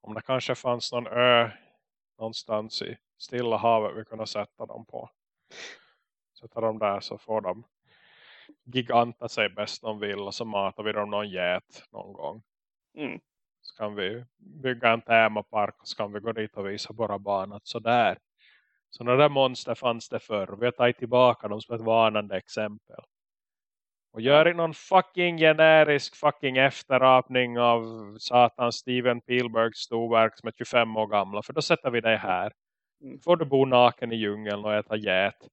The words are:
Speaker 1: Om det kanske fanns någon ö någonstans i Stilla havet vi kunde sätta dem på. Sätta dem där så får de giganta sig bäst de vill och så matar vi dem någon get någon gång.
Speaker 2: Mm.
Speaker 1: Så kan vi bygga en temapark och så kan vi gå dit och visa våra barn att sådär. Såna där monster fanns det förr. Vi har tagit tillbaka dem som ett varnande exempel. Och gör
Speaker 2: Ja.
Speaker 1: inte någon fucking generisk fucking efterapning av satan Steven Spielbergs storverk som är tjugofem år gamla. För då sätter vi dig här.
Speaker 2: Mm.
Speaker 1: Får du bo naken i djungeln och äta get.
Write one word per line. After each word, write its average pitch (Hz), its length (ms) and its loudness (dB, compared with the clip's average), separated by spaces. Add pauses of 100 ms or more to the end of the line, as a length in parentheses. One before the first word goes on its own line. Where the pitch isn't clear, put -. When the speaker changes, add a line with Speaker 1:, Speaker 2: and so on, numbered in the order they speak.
Speaker 1:
Om 107 140 -16
det 107 80 -12
kanske 131 320 -4
fanns 120 380 -6
någon 120 140 -6
ö 120 440 0 (680)
någonstans 110 640 -8
i - 140 -12 (220)
Stilla 120 380 -6
havet 107 400 0
vi 110 80 -12
kunde 110 220 -12
sätta 104 400 -10
dem 110 200 -16
på. 123 240 -16 (1300)
Sätta 117 200 -12
dem 110 180 -2
där 101 220 -2
så 104 180 -14
får 110 220 -4
de 98 240 -8 (1000)
giganta 120 640 -2
sig 107 200 -2
bäst 104 340 -8
de 110 180 -8
vill 101 200 -6
och 98 140 -10
så 117 100 -10
matar 101 380 -4
vi 107 100 -4
dem 104 180 -4
någon 104 200 -6
get 90 600 -6
någon 101 220 -18
gång. 98 300 -12 (540)
Speaker 2:
Mm. 147 240 -10 (400)
Speaker 1:
Så - 160 -20
kan 104 180 -8
vi 101 300 -8 (140)
bygga 127 520 -2
en 113 120 0
temapark 107 800 0
och - 80 -20
så - 80 -14
kan 104 160 -6
vi 104 80 -10
gå 110 120 -6
dit 110 240 -8
och 98 120 -8
visa 107 240 -10
våra 107 260 -4
barn 98 340 -4
att 104 140 -18
sådär. 113 520 0 (720)
Såna 120 260 0
där 147 120 6
monster 131 460 0
fanns 117 340 -4
det 113 120 -6
förr. 98 400 -6
Vi 120 40 -4
har 123 80 0
tagit 123 260 0
tillbaka 123 500 2
dem 104 120 -6
som 117 140 -10
ett 110 60 -8
varnande 110 560 2
exempel. - 640 -8 (1120)
Och 110 80 -12
gör 143 260 6
Speaker 2:
Ja. 170 40 4
Speaker 1:
inte 170 60 -4
någon 165 180 -2
fucking 175 640 0
generisk 156 800 6
fucking 139 400 0
efterapning 127 1000 4
av 113 600 0
satan 123 540 2
Steven 123 480 -2
Spielbergs 117 580 -2
storverk 113 600 0
som - 80 -12
är 110 60 -8
tjugofem 113 440 0
år 107 100 0
gamla. 101 360 -2
För - 100 -16
då 156 100 -4
sätter 151 280 0
vi 117 100 0
dig 113 160 2
här. 98 360 -4 (500)
Speaker 2:
Mm. 135 180 -18
Speaker 1:
Får 170 160 4
du 160 80 -2
bo 135 200 4
naken 123 480 4
i 117 40 -4
djungeln 104 480 -4
och 107 100 -2
äta 107 220 -2
get. 98 560 0